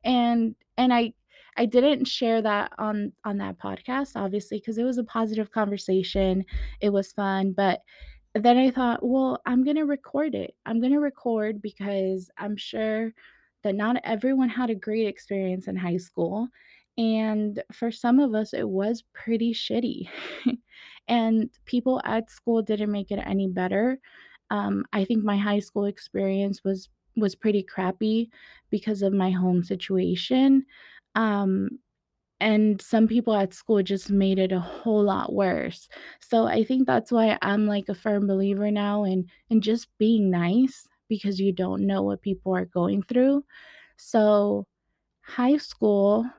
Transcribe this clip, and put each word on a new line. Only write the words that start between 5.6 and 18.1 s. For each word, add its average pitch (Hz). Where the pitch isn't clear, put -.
It 208
was 196
fun, 190
but 190
then 240
I 262
thought, 247
"Well, 254
I'm 254
gonna 294
record 285
it. -
I'm 226
gonna 269
record 226
because 196
I'm 208
sure 220
that 196
not 220
everyone 254
had 240
a 214
great 214
experience 190
in 190
high 180
school, 180
and 220
for 233
some 247